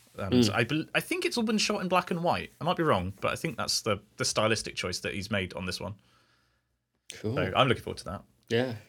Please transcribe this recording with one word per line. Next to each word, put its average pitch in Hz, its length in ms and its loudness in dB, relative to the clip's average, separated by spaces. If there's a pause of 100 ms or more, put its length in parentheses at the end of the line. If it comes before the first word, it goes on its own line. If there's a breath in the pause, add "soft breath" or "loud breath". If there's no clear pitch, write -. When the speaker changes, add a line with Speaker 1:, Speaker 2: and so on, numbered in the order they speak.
(180)
Speaker 1:
And 101 160 -2
Speaker 2:
Mm. 120 200 6
Speaker 1:
I 120 120 4
bel-, 151 280 -2
I 214 60 2
think 359 260 -4
it's 349 120 -2
all 233 60 2
been 220 140 2
shot 202 240 0
in 185 60 -4
black 180 240 2
and 170 100 -2
white. 110 380 0
I 139 60 -8
might 170 120 2
be 170 60 0
wrong, 98 380 2
but - 100 0
I - 40 0
think - 220 -4
that's - 240 -2
the, 101 180 0 (180)
the 127 80 -2
stylistic 110 500 0
choice 90 240 -4
that 80 140 -4
he's 101 180 -6
made 95 220 -2
on 92 120 -6
this 90 140 -6
one. 98 140 -8 (1300)
Speaker 2:
Cool. 143 140 -2
Speaker 1:
So 92 200 0
I'm 131 120 6
looking 110 160 2
forward 92 160 -10
to - 60 -12
that. 92 180 -10 (260)
Speaker 2:
Yeah. 117 240 2 (160)